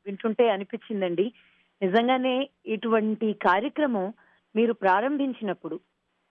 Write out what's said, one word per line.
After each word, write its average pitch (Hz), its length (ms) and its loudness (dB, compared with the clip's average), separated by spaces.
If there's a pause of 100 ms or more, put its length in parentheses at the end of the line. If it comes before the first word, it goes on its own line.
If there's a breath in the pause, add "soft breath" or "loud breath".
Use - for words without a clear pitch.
వింటుంటే 220 440 0
అనిపించిందండి, 196 840 -2 (500 soft breath)
నిజంగానే 254 680 2 (180)
ఇటువంటి 220 680 0
కార్యక్రమం 214 800 0 (440 soft breath)
మీరు 233 160 2
ప్రారంభించినప్పుడు, 220 1080 -2 (500)